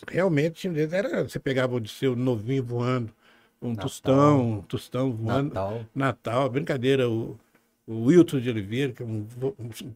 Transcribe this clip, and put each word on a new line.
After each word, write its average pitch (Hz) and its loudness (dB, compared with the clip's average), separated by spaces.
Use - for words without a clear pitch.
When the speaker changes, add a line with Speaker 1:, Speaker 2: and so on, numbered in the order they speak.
Speaker 1:
realmente 165 2
o 160 -16
time 180 -6
deles 156 -2
era, 202 -2
você - -8
pegava 127 0
o 120 0
de 107 -6
seu 131 0
novinho 123 0
voando, 120 -2
um 123 -6
Speaker 2:
Natal. 110 -4
Speaker 1:
Tostão, 139 4
um 101 -2
Tostão 127 -4
voando. 120 -2
Speaker 2:
Natal. 104 -4
Speaker 1:
Natal, 131 -2
brincadeira, 131 0
o, 113 -4
o 113 -4
Wilton 160 8
de 120 -2
Oliveira, 117 -2
que - -14
é 120 -6
um 110 -4
vo-, 123 -6
um 117 -12